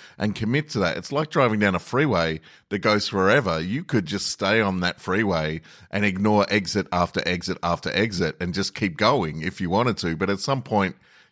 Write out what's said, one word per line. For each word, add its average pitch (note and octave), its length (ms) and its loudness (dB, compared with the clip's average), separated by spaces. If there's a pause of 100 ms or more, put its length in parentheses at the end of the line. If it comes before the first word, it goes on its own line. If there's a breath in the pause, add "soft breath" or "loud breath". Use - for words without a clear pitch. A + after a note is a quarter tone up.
(180 loud breath)
and G#2 160 -2
commit B2+ 360 -2
to - 100 -4
that. E2+ 180 0
It's - 140 -10
like D3+ 180 -2
driving A2 300 2
down G2+ 140 4
a F2 40 0
freeway F2 640 0 (280 loud breath)
that G2 120 -2
goes G#2 280 2
forever. G2 500 4
You G#2 260 -4
could G#2+ 200 0
just F#2 220 -4
stay G#2 340 0
on F#2+ 200 0
that F2 200 -2
freeway E2+ 640 -2 (280 loud breath)
and G#2 140 -2
ignore G2+ 460 2
exit G2 420 0
after F2 340 0
exit F2 360 -2
after E2+ 320 -2
exit F#2 440 0
and F2 140 -4
just F#2 220 -4
keep F2 240 -2
going G2 420 2
if F2+ 220 -6
you E2+ 80 -2
wanted A2 280 2
to. E2 160 -2
But F2+ 140 -2
at G2 120 -2
some C3+ 220 -2
point, G2 340 0 (360 soft breath)